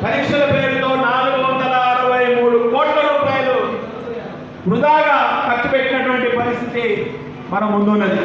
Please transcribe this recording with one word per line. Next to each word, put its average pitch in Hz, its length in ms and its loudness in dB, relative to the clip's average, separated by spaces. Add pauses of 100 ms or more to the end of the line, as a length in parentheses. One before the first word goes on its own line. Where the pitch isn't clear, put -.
పరీక్షల 277 400 0 (120)
పేరుతో 262 340 0 (180)
నాలుగు 262 380 0
వందల 254 300 0 (160)
అరవై 247 320 2 (140)
మూడు 240 200 4 (160)
కోట్ల 302 260 2 (120)
రూపాయలు 269 440 0 (1120)
వృధాగా 294 480 4 (300)
ఖర్చు 247 260 -2
పెట్టినటువంటి 254 680 0
పరిస్థితి 240 460 -4 (680)
మన 202 100 0 (100)
ముందున్నది. 202 520 2